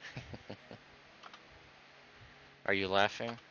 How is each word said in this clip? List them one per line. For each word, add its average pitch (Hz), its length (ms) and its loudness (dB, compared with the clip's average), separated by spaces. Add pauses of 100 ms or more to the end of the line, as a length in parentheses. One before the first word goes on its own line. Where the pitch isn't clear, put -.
<laughs> - 760 -12 (1900)
Are 101 80 4
you 98 140 2
laughing? 104 520 4 (100)